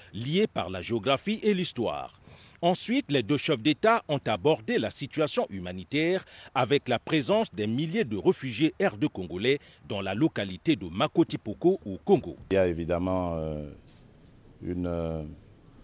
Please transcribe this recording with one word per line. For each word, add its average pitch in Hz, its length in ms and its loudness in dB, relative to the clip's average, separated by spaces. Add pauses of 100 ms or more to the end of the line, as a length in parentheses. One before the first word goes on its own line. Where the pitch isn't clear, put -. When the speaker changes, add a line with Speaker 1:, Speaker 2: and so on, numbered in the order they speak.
(120)
Speaker 1:
liées 147 340 0
par 90 220 -2
la 92 140 -6
géographie 123 600 0
et 208 120 4
l'histoire. 90 680 -4 (420)
Ensuite, 196 480 0
les 135 120 2
deux 135 160 2
chefs 131 240 0
d'État 208 440 4
ont 143 200 -2
abordé 135 520 2
la 110 120 -2
situation 151 580 -2
humanitaire 98 800 -2 (280)
avec 127 340 2
la 120 100 2
présence 170 560 0
des 104 120 -2
milliers 160 380 0
de 107 140 -4
réfugiés 143 600 0
R 180 200 0
deux 147 100 2
congolais 95 520 -2 (280)
dans 101 140 -4
la 95 120 -2
localité 110 640 0
de 95 80 -6
Makoti-Poko 147 1000 0
au 95 180 -6
Congo. 131 320 2 (140)
Speaker 2:
Il 95 60 4
y - 20 6
a 92 100 6
évidemment, 87 680 0
euh, 76 340 -6 (920)
une, 90 260 -4
euh, 82 380 -4 (600)